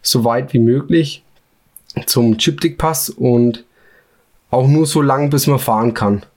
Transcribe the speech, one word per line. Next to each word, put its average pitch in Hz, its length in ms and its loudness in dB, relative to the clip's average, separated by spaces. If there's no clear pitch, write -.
so 120 220 -2
weit 120 300 -2
wie 123 60 2
möglich 143 640 0
zum 117 320 2
Chiptik 147 400 -2
Pass 160 320 -4
und 120 560 0
auch 131 180 2
nur 151 180 4
so 151 160 0
lang, 143 280 0
bis 143 180 0
man 139 120 2
fahren 113 340 0
kann. 101 300 -2